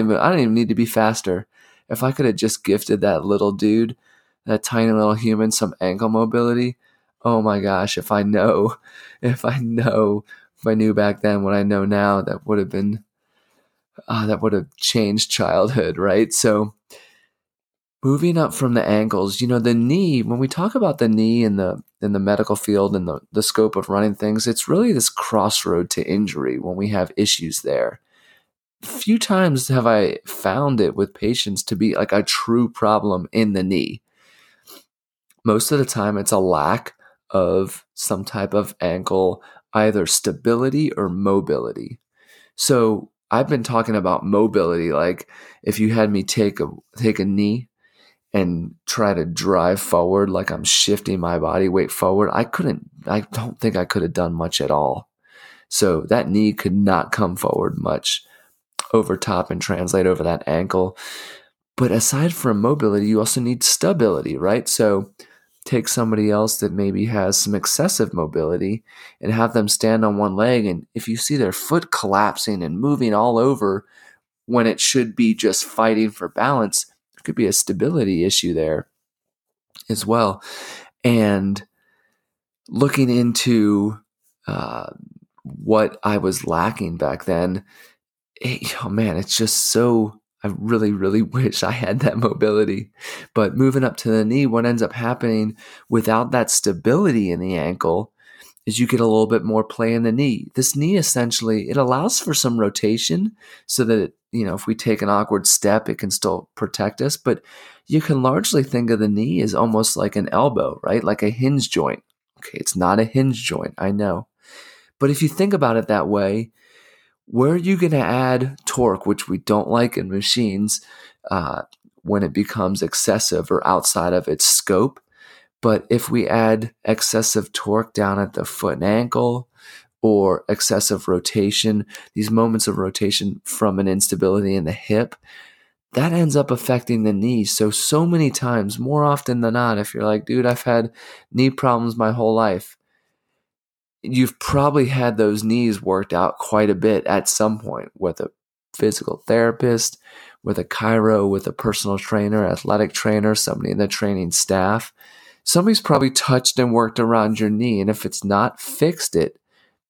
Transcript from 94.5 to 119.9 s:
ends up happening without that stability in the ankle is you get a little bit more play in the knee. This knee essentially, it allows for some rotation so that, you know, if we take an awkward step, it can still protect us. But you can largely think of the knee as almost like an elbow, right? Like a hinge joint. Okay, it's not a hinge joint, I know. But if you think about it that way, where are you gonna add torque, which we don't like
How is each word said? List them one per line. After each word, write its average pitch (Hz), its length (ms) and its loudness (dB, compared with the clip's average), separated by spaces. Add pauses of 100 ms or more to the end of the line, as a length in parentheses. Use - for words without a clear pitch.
ends 120 160 0
up 104 100 -2
happening 113 640 -2 (320)
without 113 440 2
that 120 180 0
stability 113 800 2
in 87 100 -2
the 92 160 -2
ankle 82 560 -2 (540)
is 110 120 -2
you 120 80 4
get 117 140 0
a 117 60 4
little 110 200 4
bit 107 180 0
more 110 200 0
play 117 300 -2
in 117 80 0
the 117 100 0
knee. 127 420 0
This - 220 0
knee 160 200 0
essentially, 117 760 0
it 131 60 -2
allows 139 440 0
for 151 140 -4
some 117 260 0
rotation 117 760 0 (320)
so - 180 -2
that, 110 280 2 (180)
you 117 140 -2
know, 90 100 -4
if 101 120 -8
we 110 80 -2
take 110 260 -2
an 101 80 -2
awkward 101 380 2
step, 104 420 2
it 110 80 -4
can 98 140 -6
still 90 440 -4
protect - 460 -4
us. 139 160 -2
But - 260 -2 (440)
you 151 160 0
can 135 200 0
largely 147 400 2
think 120 280 -2
of 113 80 2
the 107 100 2
knee 113 320 0
as 107 140 0
almost 110 420 2
like - 200 -2
an 101 120 -2
elbow, 117 540 0
right? 110 200 0
Like 101 200 -2
a 107 80 2
hinge 127 400 -2
joint. 71 320 -2 (340)
Okay, - 220 -16
it's - 180 -6
not 92 240 2
a 113 40 2
hinge 127 380 0
joint, - 360 -6
I 95 120 -4
know. 101 380 -4 (680)
But 139 120 2
if 143 120 0
you 156 60 2
think 196 240 0
about 131 240 2
it 113 120 0
that 95 200 0
way, 104 420 0 (760)
where 127 260 2
are 170 40 2
you 180 200 0
gonna 165 220 2
add 127 680 0
torque, 113 400 0
which 101 220 -2
we 92 100 -4
don't 104 300 0
like 117 280 0